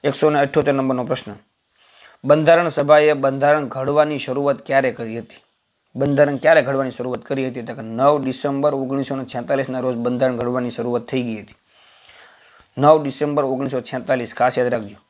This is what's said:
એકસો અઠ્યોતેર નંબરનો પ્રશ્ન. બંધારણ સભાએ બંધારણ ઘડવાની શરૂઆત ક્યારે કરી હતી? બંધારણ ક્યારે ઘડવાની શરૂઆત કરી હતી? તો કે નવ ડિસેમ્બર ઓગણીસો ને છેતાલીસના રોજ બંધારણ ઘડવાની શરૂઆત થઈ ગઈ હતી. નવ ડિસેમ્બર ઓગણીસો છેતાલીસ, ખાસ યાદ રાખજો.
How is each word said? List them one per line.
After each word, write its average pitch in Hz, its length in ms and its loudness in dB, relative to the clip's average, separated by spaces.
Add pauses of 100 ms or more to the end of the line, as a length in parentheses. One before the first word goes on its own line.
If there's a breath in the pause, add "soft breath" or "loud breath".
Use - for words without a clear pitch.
એકસો 147 260 2
અઠ્યોતેર 143 440 2
નંબરનો 131 300 0
પ્રશ્ન. 120 280 -6 (920 soft breath)
બંધારણ 160 440 6
સભાએ 151 440 4
બંધારણ 139 540 0
ઘડવાની 143 500 0
શરૂઆત 139 480 -2
ક્યારે 135 260 0
કરી 113 280 -8
હતી? - 240 -16 (520)
બંધારણ 143 420 2
ક્યારે 151 240 4
ઘડવાની 135 300 -2
શરૂઆત 123 300 -8
કરી 135 280 -4
હતી? 127 120 -10
તો 113 120 -12
કે - 80 -14
નવ 131 420 2
ડિસેમ્બર 139 500 -2
ઓગણીસો 135 420 -4
ને 131 100 -8
છેતાલીસના 131 540 -4
રોજ 127 160 -2
બંધારણ 123 420 0
ઘડવાની 123 320 -2
શરૂઆત 120 320 -4
થઈ 127 220 -4
ગઈ 110 180 -6
હતી. 101 140 -20 (1200 soft breath)
નવ 151 260 4
ડિસેમ્બર 147 400 -2
ઓગણીસો 131 380 -4
છેતાલીસ, 127 520 -6
ખાસ 123 240 0
યાદ 123 100 0
રાખજો. 107 280 -4 (140)